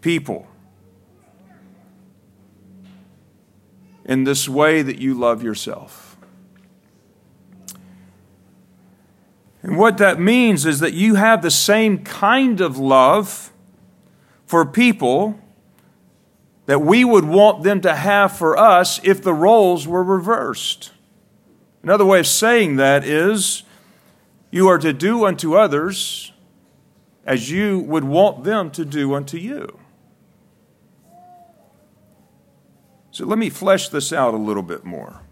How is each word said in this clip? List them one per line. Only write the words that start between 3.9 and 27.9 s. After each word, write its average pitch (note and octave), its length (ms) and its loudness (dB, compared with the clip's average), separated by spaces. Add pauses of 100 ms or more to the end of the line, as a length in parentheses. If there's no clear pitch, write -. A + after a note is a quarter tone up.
in C3 200 -2
this C#3 220 -2
way D3+ 360 0
that C3 160 -8
you C3 160 -4
love A#2+ 280 -2
yourself? - 760 -12 (3500)
And F3 160 -6
what G#3+ 180 4
that F#3+ 240 2
means G#3 460 2
is D3+ 140 -2
that D#3+ 120 -2
you G#3 220 2
have G#3+ 260 4
the E3 100 -2
same G#3+ 540 0
kind A#3 560 0
of D3+ 180 -2
love C3+ 720 2 (920)
for E3 220 0
people G#3 760 0 (1300)
that C#3+ 140 2
we F#3 220 4
would A3+ 220 4
want F3+ 380 4
them F#3+ 180 0
to E3+ 140 0
have G3 420 0
for - 220 0
us F#3 440 4
if F#3+ 200 0
the F#3 120 0
roles F3+ 540 2
were F3+ 160 -2
reversed. F#3+ 880 -4 (880)
Another G3 220 2
way F#3+ 160 6
of D3+ 60 -2
saying A3 500 0
that C3+ 280 2
is, F3+ 580 -2 (920)
you F#3 140 2
are F3+ 120 4
to D#3 140 -2
do G#3 340 -2
unto D#3+ 280 -4
others F#3 760 -2 (920)
as C3 280 -4
you G3 260 -2
would D3+ 240 -4